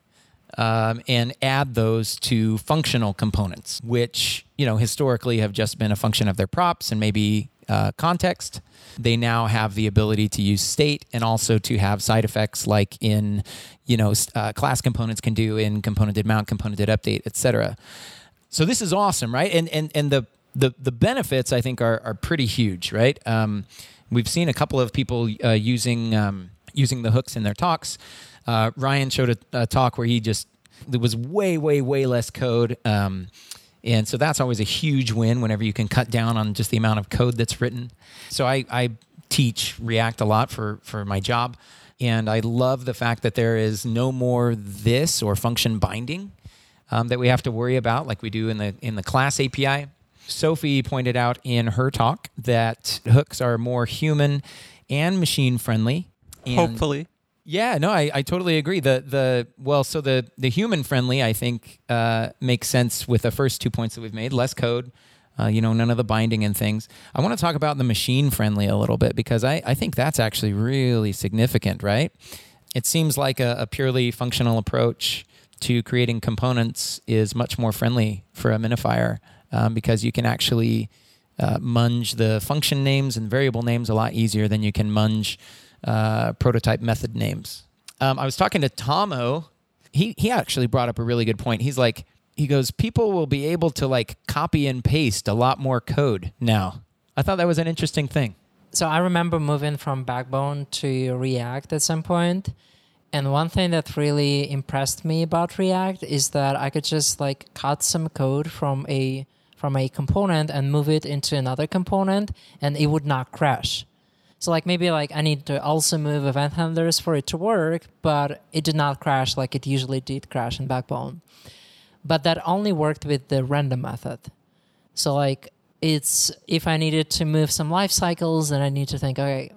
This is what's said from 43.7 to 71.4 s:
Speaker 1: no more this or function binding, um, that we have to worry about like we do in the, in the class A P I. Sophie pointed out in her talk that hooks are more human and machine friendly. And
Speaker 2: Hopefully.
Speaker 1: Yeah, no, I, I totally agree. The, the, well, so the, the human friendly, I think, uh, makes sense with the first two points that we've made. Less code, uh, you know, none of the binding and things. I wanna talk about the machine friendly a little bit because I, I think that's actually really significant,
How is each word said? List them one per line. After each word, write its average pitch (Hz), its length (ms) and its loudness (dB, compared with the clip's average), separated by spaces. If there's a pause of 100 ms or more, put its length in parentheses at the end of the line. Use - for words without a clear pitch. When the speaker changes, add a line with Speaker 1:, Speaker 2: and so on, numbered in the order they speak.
Speaker 1:
no 123 280 0
more 123 420 0
this 107 680 0
or 104 120 2
function 117 440 0
binding, 123 540 -4 (580)
um, 117 180 0
that 123 100 0
we 123 100 2
have 123 160 4
to 131 60 -2
worry 120 260 0
about 120 300 0
like 113 160 -6
we 110 80 -6
do 110 180 -2
in 107 100 -4
the, 104 220 -4
in 110 140 -6
the 98 80 -6
class 135 380 0
A 135 80 0
P 135 180 -2
I. 139 220 -2 (400)
Sophie 151 540 0
pointed 127 340 -2
out 120 260 0
in 120 260 0
her 127 220 0
talk 120 460 0
that 113 640 -2 (100)
hooks 139 300 4
are 120 180 0
more 120 280 -2
human 143 560 0 (480)
and 165 280 0
machine 131 400 2
friendly. 120 500 0 (360)
And 127 120 -2
Speaker 2:
Hopefully. 151 520 0 (400)
Speaker 1:
Yeah, 196 300 0
no, 175 140 2
I, 151 200 2
I 139 100 -2
totally 175 360 0
agree. 160 220 -2
The, 135 260 2
the, 127 400 0 (100)
well, 139 280 2
so 160 160 -6
the, 131 360 0
the 131 120 0
human 185 340 0
friendly, 127 400 0
I 113 100 2
think, 120 460 -4 (100)
uh, 117 420 0 (100)
makes 127 260 0
sense 123 400 0
with 120 160 2
the 117 80 2
first 135 300 0
two 120 100 0
points 113 240 -4
that 117 60 -14
we've 110 120 -12
made. 113 200 -4
Less 123 200 2
code, 123 380 -2 (480)
uh, 110 80 0
you 110 140 2
know, 113 120 2
none 117 160 2
of 117 80 2
the 113 60 0
binding 110 400 2
and 104 140 0
things. 107 320 -2 (260)
I - 60 -2
wanna 220 160 2
talk 170 180 0
about 147 240 0
the 135 60 0
machine 127 460 2
friendly 104 360 0
a 104 100 2
little 110 220 2
bit - 160 2
because 117 300 0
I, 147 200 0
I 123 100 0
think - 200 -2
that's 139 240 0
actually 107 360 0
really 117 580 0
significant, 101 720 0